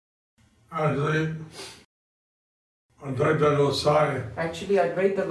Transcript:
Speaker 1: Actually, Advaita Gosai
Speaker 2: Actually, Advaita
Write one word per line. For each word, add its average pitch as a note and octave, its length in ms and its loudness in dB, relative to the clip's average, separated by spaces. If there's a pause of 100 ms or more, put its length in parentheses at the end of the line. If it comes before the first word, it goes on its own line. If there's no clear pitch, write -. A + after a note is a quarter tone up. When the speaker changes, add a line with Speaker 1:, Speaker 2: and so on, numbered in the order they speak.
(720)
Speaker 1:
Actually, D#3 640 -2 (1700)
Advaita D3 540 2
Gosai C#3 800 2
Speaker 2:
Actually, F#3+ 380 -2
Advaita F#3+ 540 2